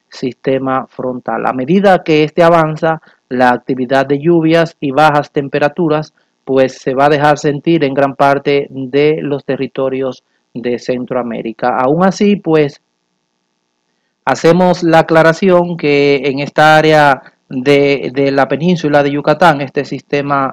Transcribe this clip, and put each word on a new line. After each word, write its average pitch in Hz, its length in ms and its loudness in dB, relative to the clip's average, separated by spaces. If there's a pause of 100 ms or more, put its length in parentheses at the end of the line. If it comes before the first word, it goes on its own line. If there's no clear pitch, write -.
sistema 131 800 -6
frontal. 120 580 -8
A 113 80 -2
medida 180 500 0
que 156 200 0
este 160 200 0
avanza, 160 580 0 (280)
la 127 200 2
actividad 127 560 -2
de 143 140 -2
lluvias 165 600 0
y 143 120 -4
bajas 147 400 2
temperaturas, 151 840 -2 (320)
pues, 131 280 0
se - 200 -6
va 135 120 2
a 147 40 4
dejar 147 280 2
sentir 151 480 -2
en 135 80 -2
gran 139 220 -2
parte 139 540 0
de 143 520 -2
los 143 240 -6
territorios 131 800 -6 (300)
de 120 240 -6
Centroamérica. 120 1000 -6
Aún 147 260 0
así, 202 320 0
pues, 156 460 -2 (1400)
hacemos 170 580 2
la 160 160 4
aclaración 165 800 2
que 143 480 0
en 139 140 -4
esta 151 360 4
área 151 460 4 (280)
de, 139 640 0
de 139 160 -2
la 135 160 0
península 147 560 0
de 143 80 -2
Yucatán, 147 500 0
este 135 240 -6
sistema 139 680 -4